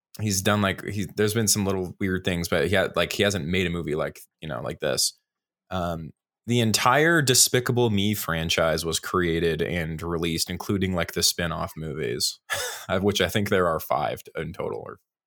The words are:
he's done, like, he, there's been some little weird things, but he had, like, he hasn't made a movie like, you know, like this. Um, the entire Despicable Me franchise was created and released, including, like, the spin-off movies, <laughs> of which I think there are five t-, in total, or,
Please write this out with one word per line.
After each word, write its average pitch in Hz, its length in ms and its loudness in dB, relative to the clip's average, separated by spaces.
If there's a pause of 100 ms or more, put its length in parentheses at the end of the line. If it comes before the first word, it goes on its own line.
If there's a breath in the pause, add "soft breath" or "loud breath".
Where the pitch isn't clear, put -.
(220)
he's 101 200 0
done, 104 200 4
like, 95 240 0
he, 101 200 -4 (120)
there's 104 160 2
been 110 160 0
some 104 160 2
little 95 340 -2
weird 92 240 0
things, 85 240 0
but 85 220 2
he 98 60 2
had, 92 200 2
like, 87 160 0
he - 120 2
hasn't 98 220 0
made 90 220 0
a - 20 0
movie 82 240 -4
like, 76 280 -4 (180)
you 80 80 -12
know, 64 140 -8
like 65 180 -8
this. - 400 -2 (500)
Um, 85 420 -4 (340)
the 120 160 4
entire 143 600 4
Despicable 123 680 4
Me 101 240 2
franchise 82 720 0
was 80 160 -2
created 82 600 0
and 80 400 -4
released, 85 480 -2
including, 92 460 -2
like, 85 160 -2
the 87 120 -4
spin-off 82 520 -2
movies, 73 640 -4 (100)
<laughs> - 380 -6
of 92 160 0
which 101 160 2
I 90 80 4
think 98 220 0
there 92 180 4
are 80 140 0
five 64 420 -2
t-, - 140 -20
in 80 160 -6
total, - 260 -6
or, - 200 -14 (280)